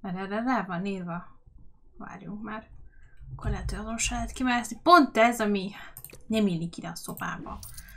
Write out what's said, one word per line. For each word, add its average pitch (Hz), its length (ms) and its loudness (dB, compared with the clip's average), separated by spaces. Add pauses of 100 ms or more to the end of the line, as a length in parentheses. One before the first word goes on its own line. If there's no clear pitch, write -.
Mert 185 160 -6
erre 196 260 -2
rá 240 220 2
van 180 220 -4
írva. 175 540 -6 (560)
Várjunk 208 460 -12
már. 214 260 -10 (640)
Akkor - 180 -4
lehet, 185 200 -4
hogy 185 80 -6
azon 226 200 -4
se - 160 -2
lehet 233 180 -4
kimászni. 240 500 0
Pont 330 340 10
ez, 233 240 6
ami 202 300 2 (560)
nem 214 200 4
illik 170 300 0
ide 170 120 -10
a 165 60 -8
szobába. - 640 -8 (380)